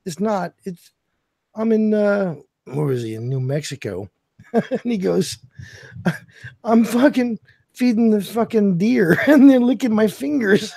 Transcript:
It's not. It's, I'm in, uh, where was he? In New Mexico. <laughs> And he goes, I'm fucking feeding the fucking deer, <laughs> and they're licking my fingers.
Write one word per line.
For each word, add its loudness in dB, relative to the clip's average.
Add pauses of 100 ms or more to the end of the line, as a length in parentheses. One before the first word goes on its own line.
It's -12
not. -4 (100)
It's, -14 (600)
I'm -2
in, 2
uh, 0 (280)
where -4
was -2
he? -8
In -10
New -4
Mexico. -8
<laughs> -20
And -2
he -4
goes, -2 (1200)
I'm 2
fucking 0 (340)
feeding 0
the 0
fucking 0
deer, 2
<laughs> -2
and 8
they're 6
licking 0
my 2
fingers. 0